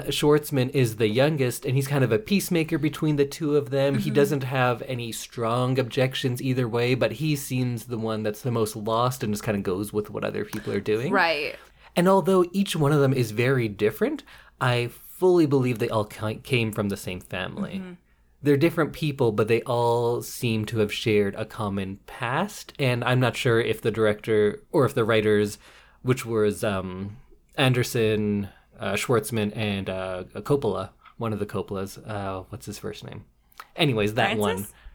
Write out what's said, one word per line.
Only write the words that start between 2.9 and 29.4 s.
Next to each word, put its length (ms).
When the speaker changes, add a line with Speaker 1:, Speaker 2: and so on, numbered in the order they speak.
Speaker 1:
the 80
two 320
of 140
them. 260
He 120
Speaker 2:
Mm-hmm. 60
Speaker 1:
doesn't 300
have 420
any 240
strong 680
objections 640
either 280
way, 260
but 180
he 220
seems 520
the 100
one 260
that's 200
the 80
most 260
lost 480
and 80
just 100
kinda 160
goes 320
with 180
what 140
other 220
people 260
are 80
doing. 320
Speaker 2:
Right. 440
Speaker 1:
And 100
although 460
each 240
one 160
of 80
them 120
is 180
very 360
different, 560
I 280
fully 280
believe 340
they 100
all 140
ki-, 400
came 300
from 160
the 80
same 240
family. 540
Speaker 2:
Mm-hmm. 180
Speaker 1:
They're 140
different 340
people, 400
but 160
they 140
all 600
seem 440
to 140
have 140
shared 420
a 100
common 640
past. 680
And 280
I'm 160
not 160
sure 240
if 200
the 100
director 680
or 120
if 80
the 120
writers, 520
which 240
was, 380
um, 520
Anderson, 920
uh, 140
Schwartzman, 600